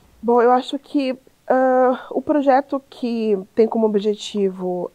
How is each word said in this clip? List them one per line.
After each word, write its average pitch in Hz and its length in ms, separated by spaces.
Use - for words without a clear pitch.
Bom, 233 200
eu 240 100
acho 262 260
que, 262 400
ah, 254 640
o 262 100
projeto 277 640
que 220 520
tem 220 120
como 220 200
objetivo 196 1080